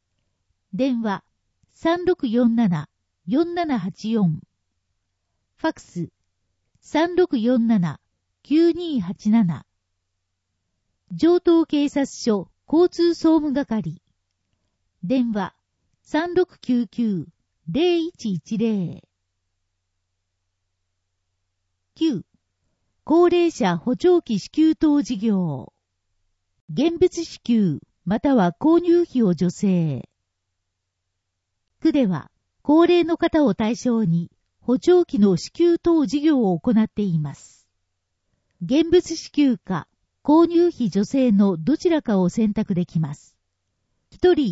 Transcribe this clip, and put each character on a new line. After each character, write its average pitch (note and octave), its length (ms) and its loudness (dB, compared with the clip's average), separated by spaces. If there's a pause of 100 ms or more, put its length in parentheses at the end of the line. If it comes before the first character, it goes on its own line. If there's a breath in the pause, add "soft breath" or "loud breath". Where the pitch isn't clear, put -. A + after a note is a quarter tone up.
(720)
電 A#3+ 300 -2
話、 G3+ 220 -6 (480)
三 F4 320 -4
六 E4+ 220 -8
四 A#3 280 0
七 F3 340 -2 (380)
四 E4+ 280 -2
七 D#4 240 -4
八 F#3+ 320 -8
四。 G3+ 300 0 (1160)
フ D#4+ 120 -6
ァ - 20 -2
ッ - 20 -2
ク - 80 -20
ス、 - 280 -12 (720)
三 E4+ 360 -2
六 E4+ 220 0
四 A#3+ 200 0
七 G#3+ 420 0 (420)
九 E4 300 2
二 D#4+ 280 -6
八 G3 300 -6
七。 F#3+ 360 0 (1500)
城 E4+ 220 4
東 E4 280 2
警 D4 220 -2
察 C#4 180 -2
署 G3+ 440 -4 (160)
交 F4 220 2
通 E4+ 260 0
総 D#4+ 260 2
務 D4+ 120 -4
係。 A3 500 -6 (1040)
電 A#3+ 280 -2
話、 G3+ 220 -6 (480)
三 E4+ 320 -4
六 F4+ 260 -2
九 A#3+ 260 -2
九 G3+ 420 -4 (400)
零 E4 360 0
一 A3+ 280 -8
一 F#3 260 -6
零。 G#3 440 -4 (3000)
九、 D4+ 300 -4 (800)
高 E4+ 240 4
齢 E4+ 240 0
者 F3 240 -2
補 B3+ 200 -4
聴 F4 240 2
器 G#3+ 180 -4
支 - 120 -10
給 D#4 240 2
等 D4 280 2
事 A3 140 -6
業。 F#3 560 -4 (960)
現 D#4+ 280 -2
物 E4+ 260 0
支 - 160 -18
給、 G#3 400 0 (240)
ま F3+ 160 -2
た C#4 140 0
は F3 240 2
購 E4+ 240 2
入 F4 200 2
費 C4 200 -4
を F3+ 120 2
助 F3 160 -2
成。 E3+ 580 -4 (1700)
区 D#4+ 120 2
で C4+ 140 2
は、 E3+ 240 -4 (320)
高 D#4+ 240 4
齢 F4 180 4
の E4 120 -4
方 E4 280 0
を G3+ 100 0
対 A3 220 -4
象 A3+ 280 -2
に、 F3 260 -2 (300)
補 B3 180 -2
聴 F4+ 260 4
器 C4+ 140 -6
の G3+ 180 4
支 - 160 -10
給 E4+ 260 2
等 D#4+ 280 2
事 C#4+ 160 -4
業 C4 280 2
を E3+ 80 -2
行 B3+ 120 -4
っ A3 180 2
て - 140 -8
い E3+ 160 -2
ま D3 160 -8
す。 - 340 -20 (920)
現 D4 260 0
物 E4 260 2
支 - 160 -14
給 C4+ 280 2
か、 - 280 -8 (360)
購 E4 260 4
入 E4+ 200 2
費 B3 200 -4
助 G3 160 -2
成 C4 280 0
の G3 260 2
ど G3+ 180 -2
ち F4+ 140 -2
ら D#4 100 0
か G3+ 180 -2
を F3+ 120 0
選 A3 240 -2
択 G#3+ 200 -4
で F3 120 -2
き - 120 -6
ま D3 160 -4
す。 - 220 -20 (720)
一 - 240 2
人 D4 200 0